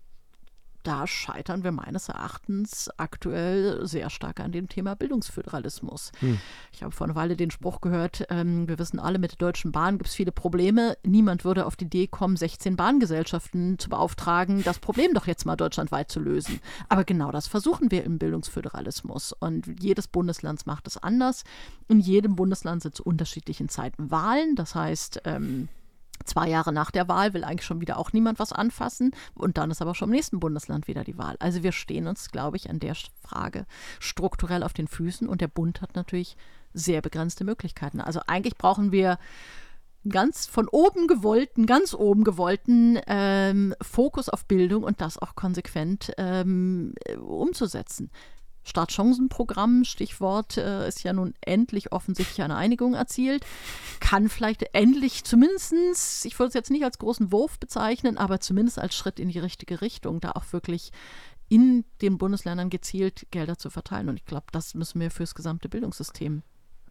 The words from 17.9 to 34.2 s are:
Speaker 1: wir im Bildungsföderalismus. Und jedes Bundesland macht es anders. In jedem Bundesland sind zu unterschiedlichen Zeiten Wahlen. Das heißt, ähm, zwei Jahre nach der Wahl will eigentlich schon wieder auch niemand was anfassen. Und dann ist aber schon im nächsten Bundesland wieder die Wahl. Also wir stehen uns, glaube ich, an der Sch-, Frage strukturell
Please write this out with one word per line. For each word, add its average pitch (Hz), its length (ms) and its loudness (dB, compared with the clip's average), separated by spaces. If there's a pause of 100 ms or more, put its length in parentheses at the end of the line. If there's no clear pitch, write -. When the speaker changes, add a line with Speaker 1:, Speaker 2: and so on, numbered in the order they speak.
Speaker 1:
wir 180 140 2
im 165 140 -2
Bildungsföderalismus. - 1120 -6
Und 165 500 -6
jedes 196 260 2
Bundesland 175 580 -4
macht - 200 -8
es - 100 -10
anders. 254 480 0 (440)
In 220 120 8
jedem 196 360 6
Bundesland 180 460 0
sind 147 120 -6
zu - 100 -12
unterschiedlichen 156 640 -2
Zeiten - 420 -6
Wahlen. 247 440 2
Das 165 200 -2
heißt, 160 500 -4
ähm, 139 440 -4 (560)
zwei 165 240 0
Jahre 160 240 2
nach 151 180 0
der 180 180 0
Wahl 190 260 4
will 170 100 -4
eigentlich 170 200 -4
schon 170 160 -4
wieder 160 180 -4
auch - 140 -6
niemand 226 260 4
was - 140 -2
anfassen. 247 600 0 (220)
Und - 240 0
dann 156 120 0
ist 160 100 -4
aber 170 140 -2
schon - 160 -2
im 233 40 4
nächsten 269 240 0
Bundesland 151 480 -4
wieder - 160 -6
die - 160 -10
Wahl. - 200 -6
Also 175 240 0
wir 175 100 2
stehen - 340 -4
uns, - 240 -8
glaube 147 260 -4
ich, - 140 -10
an 156 80 -4
der 151 160 -4
Sch-, - 160 -12 (120)
Frage - 440 -8 (320)
strukturell 180 640 -2